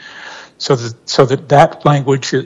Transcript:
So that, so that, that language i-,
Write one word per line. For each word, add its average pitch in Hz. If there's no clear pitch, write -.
So -
that, 117
so 139
that, 135
that 147
language 139
i-, 135